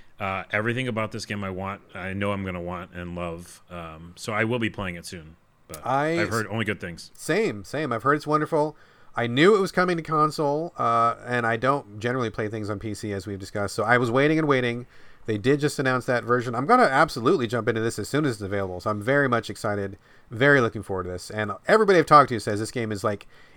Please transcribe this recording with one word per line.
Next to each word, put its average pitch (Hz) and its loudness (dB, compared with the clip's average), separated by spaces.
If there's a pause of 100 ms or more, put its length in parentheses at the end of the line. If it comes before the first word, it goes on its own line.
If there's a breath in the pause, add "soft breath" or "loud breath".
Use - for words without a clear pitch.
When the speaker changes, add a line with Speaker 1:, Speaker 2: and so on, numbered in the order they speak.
(200 soft breath)
Speaker 1:
Uh, 95 -4
everything 117 -2
about 110 -4
this 107 -10
game 101 -6
I 95 -6
want, 95 -8 (140)
I 95 -8
know 101 -2
I'm 196 -4
gonna 90 -6
want 87 -10
and 87 -10
love. 87 -10 (100)
Um, 82 -14
so - -8
I 110 2
will 117 0
be 110 0
playing 90 -6
it 85 -14
soon. 80 -14 (320)
But - -12
Speaker 2:
I 147 0
Speaker 1:
I've 95 0
heard 110 -2
only 107 -2
good 101 -2
things. 85 -12
Speaker 2:
Same, 156 -2
same. 139 -4
I've 113 -4
heard 143 4
it's 147 -4
wonderful. 151 0 (380 soft breath)
I 117 0
knew 156 6
it 190 4
was 185 -2
coming 180 2
to 160 -4
console, 156 0
uh, 117 2 (100)
and 120 0
I 113 0
don't 113 0
generally 120 -2
play 107 -4
things 107 -6
on 101 -4
P 107 -6
C, 104 -6
as 98 -6
we've 98 -8
discussed. 101 -6
So 110 0
I 120 6
was 120 2
waiting 147 4
and 156 0
waiting. 123 0 (400 soft breath)
They 110 -2
did 135 2
just 147 -2
announce 131 0
that 120 0
version. 120 0
I'm 127 -2
gonna 240 6
absolutely 143 4
jump 117 -2
into 113 2
this 113 -2
as 101 -6
soon 151 0
as 123 0
it's 104 -12
available. 95 -4
So 110 -4
I'm 104 -2
very 135 4
much 113 0
excited, 101 -4 (340 soft breath)
very 135 6
looking 113 0
forward 92 -4
to 90 -8
this. - -10
And 107 -4 (160)
everybody 196 6
I've 147 4
talked 143 8
to 113 -2
says 104 -2
this 110 -6
game 113 -4
is, 101 -6
like, 104 -4 (300 soft breath)